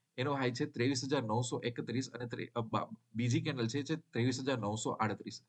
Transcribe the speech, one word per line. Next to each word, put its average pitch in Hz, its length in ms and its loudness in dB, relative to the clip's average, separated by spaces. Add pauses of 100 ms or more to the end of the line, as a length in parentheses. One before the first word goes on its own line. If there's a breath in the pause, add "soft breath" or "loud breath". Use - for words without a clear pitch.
(180)
એનો 143 160 0
હાઈ 131 160 2
છે 131 160 0
ત્રેવીસ 123 380 0
હજાર 139 180 2
નવસો 120 380 0
એકત્રીસ 120 480 -2
અને - 180 -6
ત્રે-, - 300 -6
અ, 120 40 2
બા-, 107 280 0 (260)
બીજી 120 260 4
કેન્ડલ 135 260 0
છે, 131 160 -2
છે 156 140 -2
ત્રેવીસ 127 440 0
હજાર 131 180 0
નવસો 110 320 -2
આડત્રીસ. - 580 -2